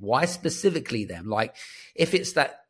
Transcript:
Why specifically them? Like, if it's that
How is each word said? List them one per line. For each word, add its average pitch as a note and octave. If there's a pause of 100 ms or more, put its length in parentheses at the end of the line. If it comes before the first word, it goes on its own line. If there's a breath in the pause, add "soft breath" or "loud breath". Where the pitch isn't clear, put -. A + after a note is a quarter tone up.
Why A#2+
specifically D#3+
them? F2+
Like, G#2+ (400 loud breath)
if -
it's F3
that -